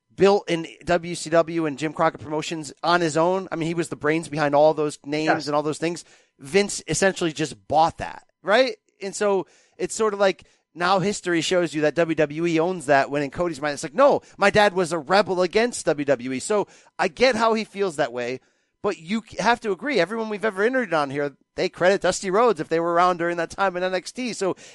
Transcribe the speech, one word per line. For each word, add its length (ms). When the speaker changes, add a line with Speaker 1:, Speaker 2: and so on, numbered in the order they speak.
Speaker 1:
built 360
in 160
W 300
C 160
W 340
and 140
Jim 140
Crockett 280
Promotions 520
on 180
his 160
own, 340
I 60
mean, 120
he 60
was 140
the 80
brains 320
behind 260
all 200
those 320
names 200
Speaker 2:
Yes. 200
Speaker 1:
and 100
all 60
those 160
things. 260
Vince 480
essentially 460
just 360
bought 300
that, 280
right? 340
And 160
so 300
it's 160
sort 200
of 60
like 240
now 240
history 420
shows 340
you 80
that 120
W 200
W 320
E 140
owns 260
that, 240
when 120
in 80
Cody's 300
mind, 140
it's 80
like, 120
"No, 260
my 140
dad 240
was 180
a 60
rebel 440
against 440
W 180
W 280
E." 60
So 300
I 100
get 260
how 200
he 100
feels 320
that 160
way. 280
But 160
you 280
c-, 120
have 220
to 100
agree, 300
everyone 280
we've 160
ever 200
interviewed 300
on 160
here, 260
they 140
credit 320
Dusty 300
Rhodes 300
if 80
they 120
were 120
around 260
during 180
that 140
time 260
in 60
N 120
X 180
T. 200
So 240